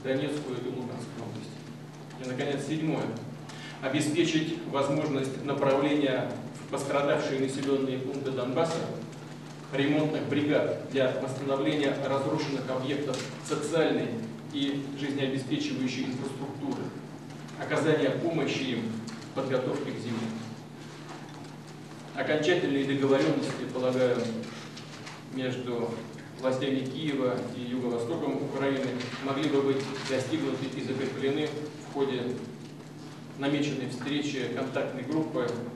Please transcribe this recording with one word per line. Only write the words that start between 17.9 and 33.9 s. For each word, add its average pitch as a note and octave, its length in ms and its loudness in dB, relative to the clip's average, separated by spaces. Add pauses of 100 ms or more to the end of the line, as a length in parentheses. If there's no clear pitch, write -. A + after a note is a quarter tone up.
помощи E3 520 0
им - 200 0 (500)
в - 20 -12
подготовке - 560 0
к A#2 80 -4
зиме. A2+ 180 -2 (2000)
Окончательные D3 720 4
договоренности, C3+ 760 4 (100)
полагаю, B2+ 420 4 (1160)
между B2 560 0 (500)
властями C3 400 2
Киева B2+ 560 0 (200)
и A#2+ 140 -4
юго-востоком B2 720 0
Украины C3+ 420 0 (380)
могли C#3 260 2
бы C#3 100 6
быть C3+ 220 4 (260)
достигнуты C3+ 680 0
и D3 60 -4
закреплены C3+ 680 0 (420)
в - 20 -12
ходе B2+ 300 2 (1160)
намеченной C#3 520 2